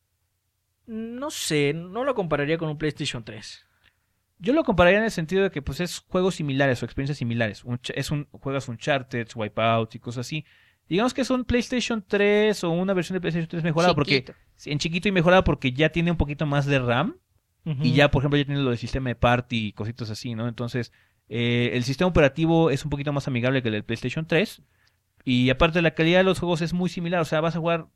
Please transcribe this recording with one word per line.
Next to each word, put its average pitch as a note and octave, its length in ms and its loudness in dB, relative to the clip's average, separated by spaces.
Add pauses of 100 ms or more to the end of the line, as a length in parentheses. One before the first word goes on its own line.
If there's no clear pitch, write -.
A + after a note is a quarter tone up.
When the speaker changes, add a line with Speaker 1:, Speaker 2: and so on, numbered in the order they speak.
(880)
Speaker 1:
No A#3 440 -10
sé, D3 440 -2
no F#3 300 -8
lo C#4 100 0
compararía D#3 420 -2
con D#3+ 140 -4
un D3 80 -8
PlayStation C#3+ 440 -6
tres. G#2 440 -16 (720)
Speaker 2:
Yo G#3 160 0
lo D#4+ 100 4
compararía F3+ 360 6
en A3 40 0
el A3 60 0
sentido F3+ 320 -2
de G3 80 2
que, D3+ 100 -8
pues, C3+ 200 -8
es F3 180 -6
juegos F#3 380 -2
similares C#3 460 0
o B2 40 -4
experiencias C#3 320 -6
similares. A#2 460 -2
Un B2 140 -4
ch-, - 160 -10
es C#3 160 -6
un, D3 200 -4
juegas C3+ 380 -6
Uncharted, B2+ 640 -4
Wipeout A2+ 600 0
y - 20 -14
cosas A#2+ 280 -10
así. D#3 180 -6 (440)
Digamos A3+ 240 2
que - 80 -4
es B3+ 100 -2
un B3+ 140 0
PlayStation A#3+ 600 -2
tres G#3 580 2
o E3+ 60 0
una F#3 240 0
versión F#3 200 -2
de F3+ 60 -2
PlayStation E3+ 280 -2
tres E3+ 140 -4
mejorada E3 320 2
porque C#3+ 260 2
Speaker 3:
Chiquito. - 140 -14 (220)
Speaker 2:
sí, - 140 -12
en D3 80 -2
chiquito F3 300 -2
y G3+ 40 2
mejorada F#3 320 6
porque C#3+ 280 0
ya D#3 180 2
tiene E3+ 200 0
un E3 60 2
poquito C#3+ 300 -2
más C#3+ 180 0
de C#3 140 2
ram B2+ 380 0 (500)
Speaker 1:
Ujú. D3 160 -4
Speaker 2:
y D3+ 100 2
ya, C#3+ 180 6
por C#3 120 2
ejemplo, C#3+ 160 2
ya C#3+ 80 2
tiene C#3+ 160 -2
lo C3 80 2
del A#2+ 80 0
sistema B2+ 320 -4
de A#2+ 40 -4
party A#2+ 520 0
y G2+ 60 -6
cositas A2 360 -8
así, A2+ 260 -8
¿no? A2+ 140 -4
Entonces, A#2+ 420 -4 (380)
eh, A#2+ 460 0
el B2 100 0
sistema C3+ 240 0
operativo E3 600 4
es C3+ 140 -2
un D3 60 -6
poquito C#3+ 220 -4
más C#3+ 160 -2
amigable B2+ 320 0
que B2 80 -2
el G#2+ 60 0
del G#2+ 100 -4
PlayStation B2 420 -6
tres D#3+ 360 0 (640)
y B2+ 240 4
aparte E3 320 2
la D#3+ 80 4
calidad E3 300 4
de F#3+ 40 4
los F#3+ 140 2
juegos F3 240 -2
es E3 100 -4
muy F3+ 160 -2
similar. E3+ 320 -4
O D#3 60 0
sea, D#3 160 0
vas E3 120 -2
a F3 40 -4
jugar E3 380 -2